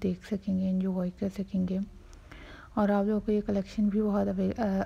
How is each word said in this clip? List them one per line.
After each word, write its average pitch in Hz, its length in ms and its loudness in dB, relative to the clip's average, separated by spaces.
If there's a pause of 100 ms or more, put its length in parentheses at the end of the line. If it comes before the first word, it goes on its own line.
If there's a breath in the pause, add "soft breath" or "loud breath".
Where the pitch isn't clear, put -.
देख 180 220 -2
सकेंगे, 190 400 -2
enjoy 185 460 0
कर 196 180 -4
सकेंगे। 190 520 -2 (1000 loud breath)
और 208 120 6
आप 202 160 4
लोगों 214 140 2
को 214 120 0
ये 208 80 4
collection 208 500 0
भी 208 120 2
बहुत 202 260 2
अवे-, 190 300 0
अ, 233 80 0 (200)